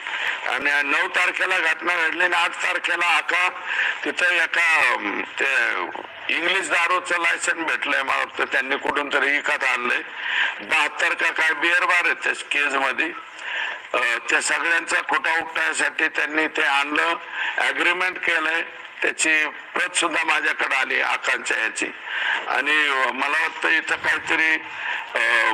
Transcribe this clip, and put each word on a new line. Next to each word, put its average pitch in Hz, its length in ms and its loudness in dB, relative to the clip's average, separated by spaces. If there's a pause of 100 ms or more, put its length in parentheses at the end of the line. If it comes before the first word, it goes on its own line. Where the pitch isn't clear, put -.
(460)
आणि 143 420 2
नऊ 165 200 2
तारखेला 185 500 0
घटना 165 360 0
घडली 165 300 2
आणि 175 120 2
आठ 175 260 0
तारखेला 175 440 0
आका 170 420 2 (560)
तिथं 156 220 0
एका, 165 680 4
अम, 104 300 -2 (180)
ते 135 60 2 (840)
इंग्लिश 170 400 0
दारूचं 175 540 2
लायसन 170 400 0
भेटलंय, 139 400 0
मला 135 160 0
वाटतं 135 260 -2
त्यांनी 135 320 0
कुठून 143 360 -2
तरी 139 180 2
विकत 143 340 0
आणलंय. 127 360 2 (600)
बहात्तर 151 540 0
का 165 160 0
काय 156 240 2
बिअर 170 300 4
बार 175 200 4
आहे 151 100 2
त्या 139 180 -2
केस 143 400 0
मध्ये. 135 400 0 (840)
अ, 120 240 0 (120)
त्या 151 120 2
सगळ्यांचा 165 580 0
खोटा 160 380 0
उपटायसाठी 156 680 0
त्यांनी 156 380 0
ते 156 160 -2
आणलं, 147 520 2 (440)
ॲग्रीमेंट 170 600 0
केलंय, 165 440 0 (400)
त्याची 156 440 2
प्रत 175 500 -4
सुद्धा 165 280 0
माझ्याकडे 151 520 0
आली 131 240 2
आकांच्या 127 580 0
याची. 110 280 -2 (640)
आणि, 147 400 2
अ, 131 220 2
मला 139 320 0
वाटतं 160 260 -2
इथं 160 280 2
काहीतरी, 160 560 0 (600)
अ, 117 400 4